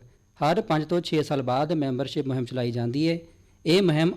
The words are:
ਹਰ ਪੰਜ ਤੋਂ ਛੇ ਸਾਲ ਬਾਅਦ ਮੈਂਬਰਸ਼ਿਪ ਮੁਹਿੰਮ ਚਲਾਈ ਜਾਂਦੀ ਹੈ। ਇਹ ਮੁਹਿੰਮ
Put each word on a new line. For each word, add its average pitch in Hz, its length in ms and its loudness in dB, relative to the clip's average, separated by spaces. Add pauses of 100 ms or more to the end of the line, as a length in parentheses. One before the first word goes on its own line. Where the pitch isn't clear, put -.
(400)
ਹਰ 165 200 2
ਪੰਜ 156 240 0
ਤੋਂ 175 160 0
ਛੇ 160 220 0
ਸਾਲ 143 200 -2
ਬਾਅਦ 135 300 0
ਮੈਂਬਰਸ਼ਿਪ 139 540 -2
ਮੁਹਿੰਮ 131 180 -2
ਚਲਾਈ 120 260 -4
ਜਾਂਦੀ 120 380 0
ਹੈ। 165 100 0 (480)
ਇਹ 180 160 4
ਮੁਹਿੰਮ 165 340 4